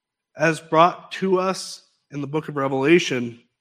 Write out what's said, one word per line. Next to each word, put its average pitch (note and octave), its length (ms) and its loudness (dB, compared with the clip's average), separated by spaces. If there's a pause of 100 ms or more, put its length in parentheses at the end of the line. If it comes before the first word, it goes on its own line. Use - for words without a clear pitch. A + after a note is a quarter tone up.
(360)
as D#3 240 0
brought - 540 2
to F#3+ 260 0
us - 440 -6 (280)
in D3 80 -10
the C#3 80 -8
book D3+ 200 -6
of D3 100 -10
Revelation, C3+ 840 0 (200)